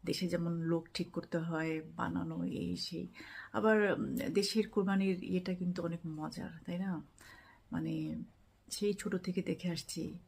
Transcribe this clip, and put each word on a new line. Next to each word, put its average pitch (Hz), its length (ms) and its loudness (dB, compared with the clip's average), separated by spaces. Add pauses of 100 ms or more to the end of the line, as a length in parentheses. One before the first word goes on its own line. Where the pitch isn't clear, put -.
দেশে 190 220 0
যেমন 170 260 0
লোক 165 400 2
ঠিক - 180 -2
করতে 170 260 -4
হয়, 160 440 0
বানানো, 170 640 -2
এই 180 320 -2
সেই। 180 320 -4 (460)
আবার, 208 400 6
উম, - 220 0
দেশের 202 540 2
কোরবানির 190 540 4
ইয়েটা 185 300 0
কিন্তু 180 300 -2
অনেক 170 240 -2
মজার, 156 420 -6 (160)
তাই 175 140 -2
না? 185 220 0 (720)
মানে, 160 520 -2 (460)
সেই 208 240 2
ছোট 190 220 -2
থেকে 180 260 0
দেখে 175 300 0
আসছি 165 560 -4